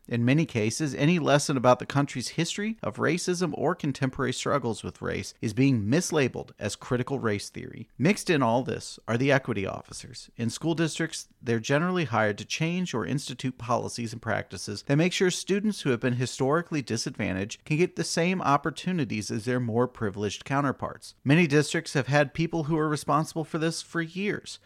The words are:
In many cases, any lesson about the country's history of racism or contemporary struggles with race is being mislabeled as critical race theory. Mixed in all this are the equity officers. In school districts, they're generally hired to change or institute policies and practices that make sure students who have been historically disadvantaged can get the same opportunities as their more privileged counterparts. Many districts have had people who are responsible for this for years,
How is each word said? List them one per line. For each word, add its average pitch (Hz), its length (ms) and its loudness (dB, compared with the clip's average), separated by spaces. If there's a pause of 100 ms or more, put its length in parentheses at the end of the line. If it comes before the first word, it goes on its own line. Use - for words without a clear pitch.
In 120 160 0
many 143 220 6
cases, 117 500 0
any 165 240 4
lesson 143 380 2
about 123 220 6
the - 60 -8
country's 139 440 -2
history 202 520 -2
of 107 160 -6
racism 175 560 0
or 160 200 0
contemporary 131 600 -2
struggles 123 500 -2
with - 180 -10
race 90 400 -4
is 110 120 -2
being 127 280 4
mislabeled 139 800 0
as - 160 -4
critical 127 420 -2
race 107 320 -2
theory. - 380 -12 (100)
Mixed 180 320 2
in 143 140 4
all 120 180 4
this - 460 -8
are 113 100 2
the 139 140 4
equity 110 340 2
officers. - 720 -10
In 117 140 -2
school 160 240 -2
districts, 160 540 -2 (120)
they're 117 180 0
generally 170 440 2
hired 107 340 2
to 104 80 -12
change 175 480 -2
or 113 140 -2
institute 131 500 -4
policies 113 560 -4
and 117 80 -12
practices 101 600 -4
that 143 140 4
make 175 160 4
sure 185 180 4
students 202 500 -2
who 147 80 0
have 120 100 2
been 123 140 0
historically 139 680 0
disadvantaged 101 840 -4
can 151 120 0
get 180 180 0
the 165 80 -4
same 180 380 0
opportunities 143 880 -2
as 117 140 -4
their 127 140 0
more 120 280 2
privileged 101 580 -4
counterparts. - 760 -4
Many 156 240 6
districts 147 460 2
have 127 140 0
had 143 280 2
people 165 300 0
who 160 120 0
are 151 120 2
responsible 151 560 0
for - 120 -6
this 160 240 0
for - 200 -4
years, 180 640 -6